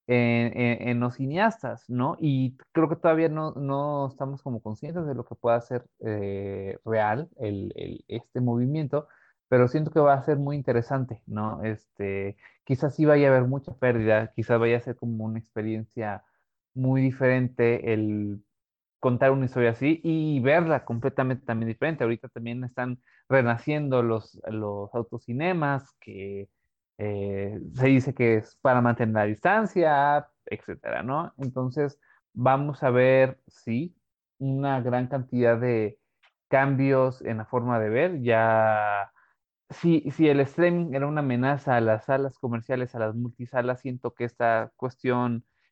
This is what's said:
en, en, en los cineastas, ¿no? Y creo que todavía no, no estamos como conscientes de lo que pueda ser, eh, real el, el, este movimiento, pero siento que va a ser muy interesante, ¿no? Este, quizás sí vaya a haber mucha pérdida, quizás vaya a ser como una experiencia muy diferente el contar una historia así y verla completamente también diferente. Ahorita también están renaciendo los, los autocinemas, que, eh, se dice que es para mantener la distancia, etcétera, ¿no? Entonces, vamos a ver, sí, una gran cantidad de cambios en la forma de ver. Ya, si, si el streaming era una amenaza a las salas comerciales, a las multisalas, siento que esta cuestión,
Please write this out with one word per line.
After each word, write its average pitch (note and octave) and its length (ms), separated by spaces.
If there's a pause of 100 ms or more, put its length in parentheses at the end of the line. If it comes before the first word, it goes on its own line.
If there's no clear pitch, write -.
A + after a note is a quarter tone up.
en, A#2+ 520
en, A#2+ 300
en A#2+ 100
los B2 160
cineastas, C#3 760
¿no? B2 300
Y C3 380 (160)
creo D#3+ 160
que D#3 80
todavía D#3+ 320
no, D#3 240
no C#3 540
estamos C3+ 340
como A#2+ 200
conscientes D#3 440
de C#3 100
lo A#2+ 80
que - 120
pueda A#2 260
ser, B2 240 (140)
eh, G2 840
real A2+ 520
el, G2+ 380
el, - 320
este A#2+ 340
movimiento, C3 680 (400)
pero B2 200
siento D#3 220
que D#3+ 100
va C#3+ 140
a C3 100
ser D3+ 140
muy C#3+ 200
interesante, B2+ 680
¿no? G#2+ 380
Este, G2+ 720 (300)
quizás C3+ 280
sí D#3 120
vaya C#3+ 240
a - 20
haber B2+ 160
mucha C3+ 260
pérdida, A2 640
quizás A#2 240
vaya A#2 180
a A#2 40
ser B2 140
como A2+ 300
una A2 140
experiencia A2 840 (520)
muy C3 260
diferente B2+ 920
el G#2 500 (560)
contar C3 320
una C3+ 140
historia A#2+ 260
así C#3+ 320
y D#3 380
verla D3+ 440
completamente C3 600
también A2+ 240
diferente. D3 340
Ahorita A#2 240
también A#2+ 360
están B2 380 (260)
renaciendo C3 760
los, A2 360 (100)
los G#2 440
autocinemas, C#3 1080
que, G2 500 (500)
eh, G2+ 600 (140)
se B2+ 140
dice C3 260
que A#2 220
es - 260
para B2 200
mantener A#2+ 340
la G#2+ 80
distancia, D3 1040 (180)
etcétera, B1 560
¿no? C#3 360
Entonces, C3 640 (340)
vamos C3+ 500
a C3 60
ver, C3 580
sí, B2+ 480 (420)
una C3+ 440
gran B2 260
cantidad B2 500
de A2+ 400 (520)
cambios C3+ 720
en A2+ 140
la A2 80
forma A#2+ 340
de G#2+ 100
ver. D3 320
Ya, A2 920 (560)
si, D#3+ 420
si D#3+ 160
el C#3+ 140
streaming E3+ 520
era C#3 140
una D3+ 140
amenaza C3 560
a A#2 40
las A2 240
salas C3+ 320
comerciales, B2 580
a A#2 40
las A2 160
multisalas, B2 640
siento B2 340
que A#2+ 120
esta A2+ 500
cuestión, B2 720 (260)